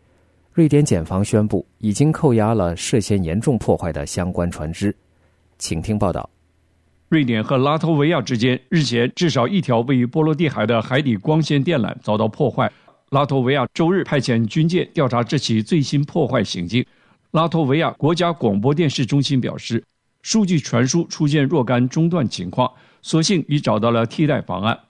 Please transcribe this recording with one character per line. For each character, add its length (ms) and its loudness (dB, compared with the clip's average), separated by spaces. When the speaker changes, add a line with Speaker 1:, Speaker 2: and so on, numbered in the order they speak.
Speaker 1:
瑞 160 4
典 160 4
检 180 0
方 220 -2
宣 240 2
布， 180 -2
已 120 -2
经 220 2
扣 220 2
押 180 2
了 240 0
涉 240 -2
嫌 240 0
严 160 -2
重 160 0
破 180 0
坏 160 -2
的 140 -6
相 260 -4
关 200 -2
船 200 -8
只。 240 -4
请 240 -6
听 180 -4
报 140 0
道。 160 -8
Speaker 2:
瑞 160 2
典 180 0
和 140 -2
拉 220 2
脱 160 0
维 140 2
亚 120 2
之 160 -2
间 320 0
日 160 2
前 320 0
至 140 2
少 180 2
一 100 0
条 220 2
位 160 0
于 80 2
波 180 0
罗 120 2
的 160 0
海 160 -2
的 160 2
海 180 -2
底 160 0
光 260 2
纤 220 0
电 160 0
缆 220 -4
遭 160 0
到 100 0
破 220 -2
坏。 200 -2
拉 160 0
脱 160 0
维 140 2
亚 180 0
周 180 0
日 140 0
派 160 0
遣 240 0
军 240 0
舰 240 0
调 160 0
查 160 0
这 140 -2
起 240 0
最 180 0
新 240 0
破 240 -2
坏 160 0
行 240 -8
径。 160 -2
拉 140 2
脱 180 0
维 120 0
亚 220 0
国 160 0
家 180 0
广 260 0
播 140 2
电 160 0
视 160 -2
中 180 0
心 160 0
表 200 -4
示， 260 -6
数 240 0
据 120 2
传 280 0
输 220 0
出 180 -2
现 180 2
若 180 0
干 240 0
中 220 0
断 180 0
情 240 -8
况， 200 -2
所 200 0
幸 240 0
已 140 0
找 180 0
到 120 2
了 160 2
替 200 -2
代 140 0
方 220 -6
案， 160 -2